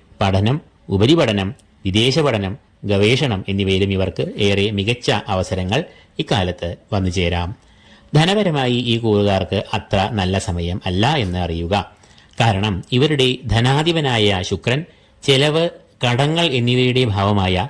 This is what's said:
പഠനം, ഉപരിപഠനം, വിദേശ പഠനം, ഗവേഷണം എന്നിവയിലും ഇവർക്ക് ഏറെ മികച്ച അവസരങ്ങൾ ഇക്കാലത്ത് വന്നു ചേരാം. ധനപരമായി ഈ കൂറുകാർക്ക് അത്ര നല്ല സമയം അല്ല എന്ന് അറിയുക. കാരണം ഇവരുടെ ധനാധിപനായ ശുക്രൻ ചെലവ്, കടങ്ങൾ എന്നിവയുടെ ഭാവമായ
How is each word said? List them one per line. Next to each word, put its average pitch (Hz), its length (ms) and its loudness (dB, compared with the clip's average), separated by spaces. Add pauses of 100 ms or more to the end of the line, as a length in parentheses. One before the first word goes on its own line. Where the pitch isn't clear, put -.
(200)
പഠനം, 104 400 2 (280)
ഉപരിപഠനം, 107 600 2 (360)
വിദേശ 113 340 2
പഠനം, 110 340 0 (320)
ഗവേഷണം 104 640 2
എന്നിവയിലും 98 440 0
ഇവർക്ക് 95 460 -2
ഏറെ 101 320 0
മികച്ച 107 400 -2 (180)
അവസരങ്ങൾ 95 560 -2 (340)
ഇക്കാലത്ത് 90 580 -2 (160)
വന്നു 95 180 0
ചേരാം. 87 380 -2 (640)
ധനപരമായി 156 720 2
ഈ 117 120 0
കൂറുകാർക്ക് 101 640 0 (100)
അത്ര 101 380 -2
നല്ല 95 260 0
സമയം 87 480 -4
അല്ല 101 300 0
എന്ന് 90 220 -2
അറിയുക. 85 360 -4 (640)
കാരണം 104 520 0
ഇവരുടെ 131 540 2
ധനാധിപനായ 123 960 0
ശുക്രൻ 117 420 -4 (380)
ചെലവ്, 147 420 2 (360)
കടങ്ങൾ 143 460 0
എന്നിവയുടെ 127 580 2
ഭാവമായ 98 520 2 (140)